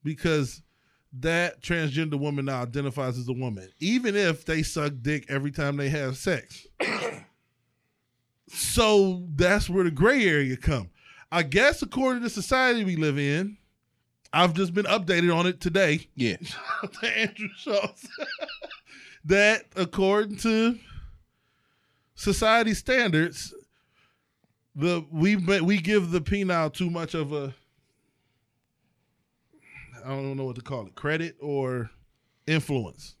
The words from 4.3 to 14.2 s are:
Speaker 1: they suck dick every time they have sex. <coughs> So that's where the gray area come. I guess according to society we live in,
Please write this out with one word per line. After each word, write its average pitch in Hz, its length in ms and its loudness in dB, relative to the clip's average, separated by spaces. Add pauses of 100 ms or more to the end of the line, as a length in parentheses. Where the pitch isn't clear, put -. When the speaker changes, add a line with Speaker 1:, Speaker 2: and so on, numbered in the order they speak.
Speaker 1:
they 160 180 0
suck 147 300 -2 (100)
dick 147 260 -2
every 139 220 -2
time 143 260 -2
they 139 120 -2
have 135 280 -2
sex. - 500 -4 (140)
<coughs> - 60 -2 (1600)
So 196 840 2
that's 180 340 4
where 185 140 2
the 175 80 4
gray 214 340 4
area 143 320 2
come. 123 340 -2 (420)
I 170 100 2
guess 214 400 2
according 254 400 0
to 240 80 -2
society 247 540 2
we 185 100 0
live 151 240 0
in, 160 380 -2 (760)